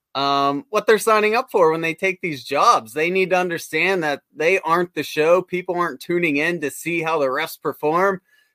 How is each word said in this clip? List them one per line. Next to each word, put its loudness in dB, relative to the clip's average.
um, 0
what -2
they're 6
signing 2
up -4
for 4
when -2
they -2
take -4
these -6
jobs. 2
They 0
need 0
to 2
understand -2
that -2
they 2
aren't 0
the -4
show. 2
People -4
aren't -4
tuning 0
in -2
to -2
see -6
how -2
the 2
refs -4
perform. 0